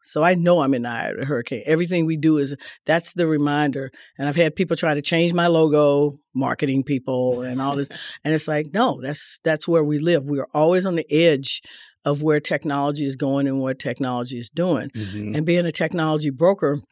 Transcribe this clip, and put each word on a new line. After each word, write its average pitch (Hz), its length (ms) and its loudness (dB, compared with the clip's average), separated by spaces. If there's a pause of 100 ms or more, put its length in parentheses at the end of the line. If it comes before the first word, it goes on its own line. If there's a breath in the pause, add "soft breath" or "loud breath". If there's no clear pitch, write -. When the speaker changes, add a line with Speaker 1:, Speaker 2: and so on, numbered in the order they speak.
Speaker 1:
So - 180 -2
I 180 120 6
know 175 260 4
I'm 139 120 2
in 123 100 0
the 120 60 -6
eye 117 200 -4
of - 100 -8
the 131 80 -4
hurricane. 120 400 -4
Everything 165 400 2
we 160 100 -2
do 156 220 2
is, 139 180 -2 (300 loud breath)
that's 165 260 0
the 175 140 0
reminder. 147 680 0 (240 loud breath)
And 143 120 -4
I've 143 80 -2
had 160 200 2
people 170 200 0
try 156 180 0
to 143 80 -2
change 170 320 2
my 175 120 2
logo, 147 720 4 (160)
marketing 135 500 0
people 127 580 -2
and 127 180 -6
all 139 160 -2
this. 139 140 -6 (160)
Speaker 2:
<laughs> - 180 -14
Speaker 1:
And 151 100 0
it's 151 140 0
like, 151 240 -2
no, 226 300 2
that's, - 420 -8
that's 156 240 0
where 165 160 4
we 147 140 0
live. 156 260 2
We 143 160 -2
are - 140 -8
always 175 320 4
on 180 80 -2
the 160 180 -2
edge 151 480 2 (440 loud breath)
of 147 180 0
where 151 180 2
technology 147 640 -2
is 135 100 -2
going 139 320 0
and 135 140 -2
what 131 180 -2
technology 123 600 -4
is 117 100 -10
doing. 160 400 -2
Speaker 2:
Mm-hmm. 104 480 -8
Speaker 1:
And 156 100 -2
being 175 200 2
a 156 60 -2
technology 156 580 -2
broker 151 500 2 (120)